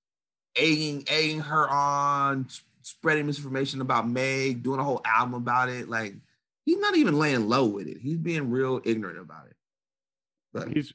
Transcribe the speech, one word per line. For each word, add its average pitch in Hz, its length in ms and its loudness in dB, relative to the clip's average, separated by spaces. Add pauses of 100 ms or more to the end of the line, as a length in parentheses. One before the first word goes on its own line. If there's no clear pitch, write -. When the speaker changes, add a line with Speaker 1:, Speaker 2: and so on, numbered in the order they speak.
(560)
Speaker 1:
egging, 151 500 2
egging 156 340 0
her 151 280 2
on, 143 800 2
s-, - 140 -16 (200)
spreading 151 440 -2
misinformation 139 560 -4
about 120 260 0
Meg, 131 540 0
doing 131 180 -2
a 135 40 0
whole 131 200 0
album 117 300 2
about 123 340 0
it. 123 200 -8
Like, 110 260 -4 (500)
he's 339 140 2
not 403 180 2
even 190 220 4
laying 131 300 2
low 127 180 4
with 101 220 -2
it. - 120 -12
He's 147 180 -4
being 160 320 -2
real 131 340 0
ignorant 101 340 -2
about 78 280 -20
it. - 100 -20 (960)
But - 180 -8
Speaker 2:
He's, 147 220 -2